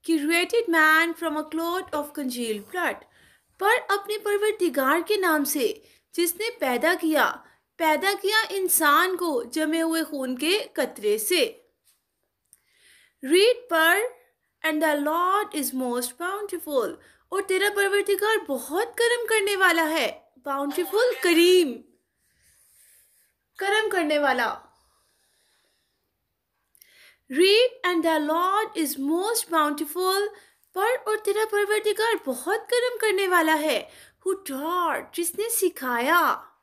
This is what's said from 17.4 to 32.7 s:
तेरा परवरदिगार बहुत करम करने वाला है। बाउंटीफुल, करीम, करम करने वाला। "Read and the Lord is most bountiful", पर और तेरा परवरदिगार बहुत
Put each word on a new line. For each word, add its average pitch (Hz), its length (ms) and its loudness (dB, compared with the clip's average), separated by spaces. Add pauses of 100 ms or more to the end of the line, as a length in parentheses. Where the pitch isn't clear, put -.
तेरा 381 280 0
परवरदिगार 403 680 0
बहुत 320 640 -4
करम 480 240 0
करने 415 300 0
वाला 349 280 4
है। 311 480 -4 (140)
बाउंटीफुल, 339 680 -2 (100)
करीम, 339 500 6 (1900)
करम 403 300 0
करने 302 300 0
वाला। 247 420 0 (2750)
"Read 381 600 2
and 330 140 0
the 311 260 2
Lord 370 560 0
is 254 120 -8
most 359 500 -2
bountiful", 339 800 0 (480)
पर 440 200 0
और 427 240 -4
तेरा 427 260 -2
परवरदिगार 415 800 0
बहुत 359 480 -4